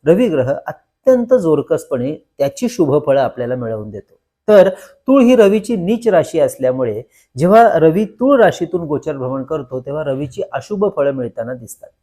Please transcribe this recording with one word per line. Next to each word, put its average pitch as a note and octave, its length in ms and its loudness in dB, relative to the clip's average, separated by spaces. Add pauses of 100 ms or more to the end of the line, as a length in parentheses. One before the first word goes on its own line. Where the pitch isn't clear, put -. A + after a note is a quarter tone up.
रवी F#3+ 240 4
ग्रह C3+ 240 -2
अत्यंत A#3+ 800 -2
जोरकसपणे D3+ 760 -2 (260)
त्याची C#3 300 -4
शुभ D3+ 240 -2 (140)
फळं C#3 140 2
आपल्याला B2 360 -4
मिळवून A2 340 -8
देतो. G2+ 240 -18 (340)
तर G3 200 6
तूळ - 540 0
ही B3 140 6
रवीची G#3+ 400 2
नीच A3 320 -4
राशी E3 320 0
असल्यामुळे B2+ 640 -2 (340)
जेव्हा F#3+ 260 4 (140)
रवी D#3+ 340 2
तूळ C4 320 2
राशीतून F3 400 0
गोचर D3 340 -6
भ्रमण C3 280 -8
करतो C3 360 -8
तेव्हा D3 240 -8
रवीची C#3 380 -8 (100)
अशुभ F#3+ 320 -6 (120)
फळं C#3+ 160 0
मिळताना A#2+ 420 -8
दिसतात. - 340 -20 (140)